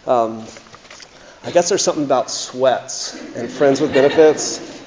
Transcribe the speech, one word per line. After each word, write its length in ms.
Um, 360
I 80
guess 160
there's 140
something 220
about 260
sweats 840
and 120
friends 320
with 140
benefits. 680